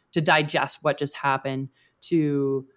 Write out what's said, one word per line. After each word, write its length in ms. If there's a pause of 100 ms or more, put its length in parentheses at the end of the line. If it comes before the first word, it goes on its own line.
(140)
to 80
digest 600
what 160
just 200
happened, 500 (340)
to, 640 (120)